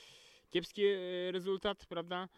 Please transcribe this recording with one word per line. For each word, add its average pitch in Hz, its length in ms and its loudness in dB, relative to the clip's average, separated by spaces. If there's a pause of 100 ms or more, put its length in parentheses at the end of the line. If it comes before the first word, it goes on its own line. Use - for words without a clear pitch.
(500)
kiepski, 180 360 -2
e, 202 120 4 (340)
rezultat, 190 540 -2
prawda? 180 520 -4